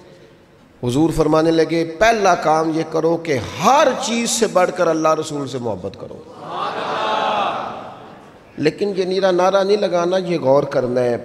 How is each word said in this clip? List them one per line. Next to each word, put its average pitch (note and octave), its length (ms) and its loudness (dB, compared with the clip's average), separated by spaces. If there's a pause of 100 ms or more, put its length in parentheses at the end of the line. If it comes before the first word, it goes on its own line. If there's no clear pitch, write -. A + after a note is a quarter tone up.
(840)
हुजूर C#3+ 300 2
फरमाने D#3 380 2
लगे, D#3+ 320 0 (140)
"पहला G#3+ 440 4
काम D#3+ 300 2
ये D#3+ 120 -2 (100)
करो D#3+ 260 0
कि E3 160 -2 (220)
हर C4 440 4
चीज़ A#3 300 -2
से G#3 180 2
बढ़कर F3+ 380 2
अल्लाह D#3+ 280 2
रसूल D3 320 -6
से B2+ 120 -8
मोहब्बत G2 360 -6
करो।" - 300 -16 (2250)
लेकिन D#3+ 320 0
ये F#3 140 -2
नीरा F#3 260 2
नारा F#3+ 320 4
नहीं G3+ 140 4
लगाना, F3+ 420 0
ये F3 200 -2
गौर C#3 280 4
करना B2+ 340 0
है। A#2+ 240 0